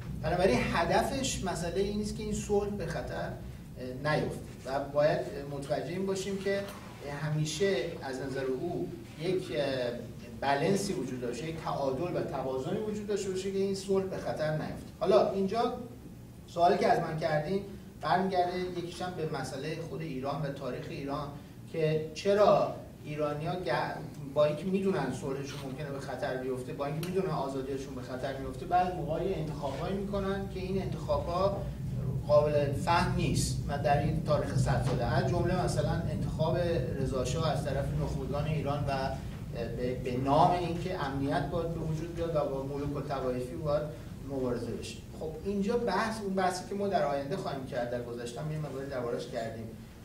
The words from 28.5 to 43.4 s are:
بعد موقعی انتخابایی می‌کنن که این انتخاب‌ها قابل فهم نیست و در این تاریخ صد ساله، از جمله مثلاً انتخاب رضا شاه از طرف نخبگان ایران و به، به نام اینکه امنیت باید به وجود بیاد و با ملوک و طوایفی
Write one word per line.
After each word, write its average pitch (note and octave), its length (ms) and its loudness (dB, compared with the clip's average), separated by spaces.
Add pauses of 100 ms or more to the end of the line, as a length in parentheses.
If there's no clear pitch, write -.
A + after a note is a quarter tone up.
بعد F3+ 300 4
موقعی D3 380 0
انتخابایی D3+ 640 -2
می‌کنن G3 580 0
که F#3 60 -4
این F#3 220 0
انتخاب‌ها F3 800 0 (640)
قابل D3 440 8
فهم F3 440 4
نیست - 420 2 (100)
و C#3+ 100 0
در C#3+ 240 6
این D#3 220 2
تاریخ C#3+ 320 2
صد C3 300 4
ساله، - 180 2
از F3+ 260 4
جمله F3+ 340 2
مثلاً - 460 2
انتخاب - 480 2 (420)
رضا B2+ 240 0
شاه D#3 260 2
از C#3 140 0
طرف C3+ 200 0 (180)
نخبگان C#3+ 420 0
ایران D3 440 0
و C3+ 220 0 (640)
به، B2 180 0
به B2 220 -2
نام C#3+ 340 6
اینکه F3 540 0
امنیت C#3 460 0
باید E3 240 -2
به E3 60 -4
وجود D#3+ 340 -2
بیاد E3 220 -2
و D3 120 4
با C3+ 140 -2
ملوک C#3+ 340 -4
و C#3 40 -2
طوایفی B2+ 560 -2